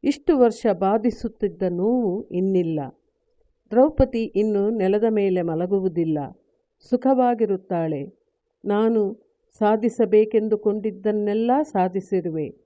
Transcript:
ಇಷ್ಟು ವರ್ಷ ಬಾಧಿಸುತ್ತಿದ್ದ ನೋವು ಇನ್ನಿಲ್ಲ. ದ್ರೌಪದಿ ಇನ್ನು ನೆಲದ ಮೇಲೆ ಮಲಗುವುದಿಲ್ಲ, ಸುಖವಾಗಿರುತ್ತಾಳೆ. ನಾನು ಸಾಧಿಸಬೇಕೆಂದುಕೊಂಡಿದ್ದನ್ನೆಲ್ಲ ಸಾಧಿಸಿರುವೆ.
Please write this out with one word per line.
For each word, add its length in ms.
ಇಷ್ಟು 340
ವರ್ಷ 340
ಬಾಧಿಸುತ್ತಿದ್ದ 960
ನೋವು 600
ಇನ್ನಿಲ್ಲ. 520
ದ್ರೌಪದಿ 540
ಇನ್ನು 460
ನೆಲದ 400
ಮೇಲೆ 320
ಮಲಗುವುದಿಲ್ಲ, 760
ಸುಖವಾಗಿರುತ್ತಾಳೆ. 1200
ನಾನು 480
ಸಾಧಿಸಬೇಕೆಂದುಕೊಂಡಿದ್ದನ್ನೆಲ್ಲ 1900
ಸಾಧಿಸಿರುವೆ. 920